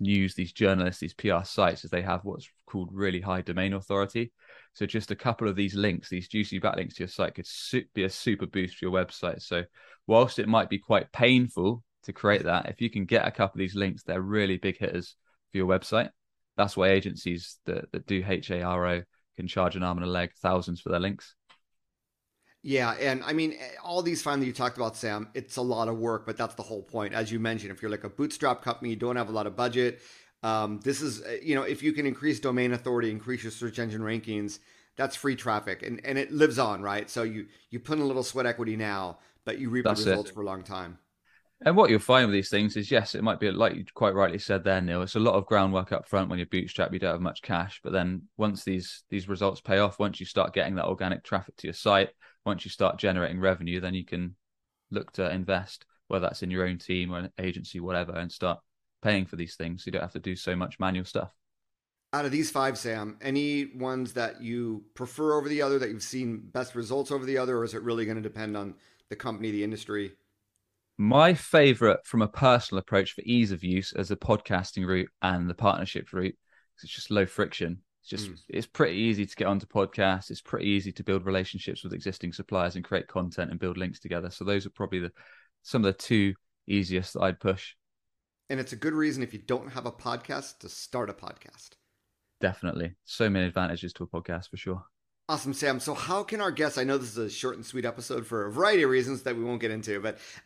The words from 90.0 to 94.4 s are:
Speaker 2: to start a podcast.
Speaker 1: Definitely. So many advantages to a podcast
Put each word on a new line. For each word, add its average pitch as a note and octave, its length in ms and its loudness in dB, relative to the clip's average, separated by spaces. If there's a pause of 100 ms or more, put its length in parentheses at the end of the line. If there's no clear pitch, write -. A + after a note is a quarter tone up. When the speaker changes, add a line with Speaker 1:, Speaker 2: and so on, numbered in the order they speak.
Speaker 2:
to F2 100 -16
start A#2 400 -6
a - 40 -8
podcast. - 580 -18 (680)
Speaker 1:
Definitely. F2 540 -2 (100)
So - 240 0
many F#2+ 180 4
advantages F2 480 -2
to F2 100 -10
a - 20 -6
podcast F2 420 -8